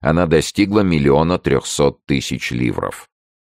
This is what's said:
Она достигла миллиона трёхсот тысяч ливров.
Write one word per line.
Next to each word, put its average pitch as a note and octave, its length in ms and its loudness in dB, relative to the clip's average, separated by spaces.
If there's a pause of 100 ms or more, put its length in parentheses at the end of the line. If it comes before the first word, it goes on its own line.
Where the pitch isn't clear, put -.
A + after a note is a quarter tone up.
Она E2+ 240 2
достигла G2 560 2
миллиона D#2+ 560 2
трёхсот - 680 -2
тысяч C2 460 -4
ливров. G1+ 580 -6 (400)